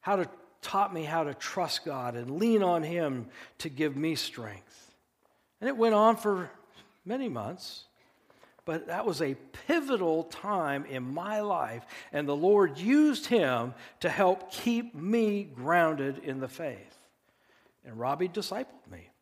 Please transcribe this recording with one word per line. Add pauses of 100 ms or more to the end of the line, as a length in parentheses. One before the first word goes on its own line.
How
to, (320)
taught
me
how
to
trust
God
and
lean
on
him (320)
to
give
me
strength. (680)
And
it
went
on
for (560)
many
months. (840)
But
that
was
a (300)
pivotal
time
in
my
life, (300)
and
the
Lord
used
him (260)
to
help
keep
me
grounded
in
the
faith. (880)
And
Robbie
discipled
me. (120)